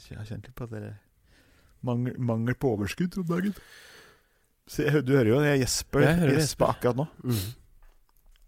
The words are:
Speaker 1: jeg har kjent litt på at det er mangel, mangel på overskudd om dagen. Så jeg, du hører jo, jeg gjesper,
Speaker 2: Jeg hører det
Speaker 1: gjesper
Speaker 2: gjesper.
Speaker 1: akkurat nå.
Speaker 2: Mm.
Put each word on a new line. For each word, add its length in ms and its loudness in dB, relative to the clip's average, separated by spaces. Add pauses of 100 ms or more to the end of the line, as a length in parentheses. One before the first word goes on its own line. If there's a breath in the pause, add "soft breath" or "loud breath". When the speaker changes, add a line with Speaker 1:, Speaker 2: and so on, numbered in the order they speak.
Speaker 1:
jeg 80 -14
har 80 -12
kjent 220 -12
litt 80 -20
på 80 -12
at 80 -12
det 120 -10
er 160 -14 (840 soft breath)
mangel, 340 -2
mangel 380 0
på 220 0
overskudd 400 -4
om 100 -4
dagen. 260 -2 (1120 loud breath)
Så 180 -4
jeg, 180 2
du 140 0
hører 100 4
jo, 140 4
jeg 180 2
gjesper, 420 0
Speaker 2:
Jeg 180 6
hører 120 4
det 80 4
Speaker 1:
gjesper 260 0
Speaker 2:
gjesper. 40 4
Speaker 1:
akkurat 260 0
nå. 120 -4 (160)
Speaker 2:
Mm. 320 -4 (920)